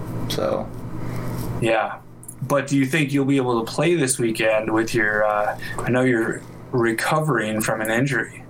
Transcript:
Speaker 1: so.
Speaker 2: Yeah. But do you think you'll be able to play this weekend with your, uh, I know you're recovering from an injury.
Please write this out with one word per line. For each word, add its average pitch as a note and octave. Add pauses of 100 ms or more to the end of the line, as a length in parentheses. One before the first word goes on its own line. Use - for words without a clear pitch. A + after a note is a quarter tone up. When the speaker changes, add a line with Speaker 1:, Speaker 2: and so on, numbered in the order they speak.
(280)
Speaker 1:
so. - (920)
Speaker 2:
Yeah. A2 (420)
But C3+
do C#3
you C3+
think C#3+
you'll C#3
be C#3
able B2
to -
play E3+
this C3+
weekend A2
with A2+
your, G#2+
uh, G#2 (220)
I -
know B2
you're A#2 (320)
recovering A#2
from A2
an A2
injury. A#2+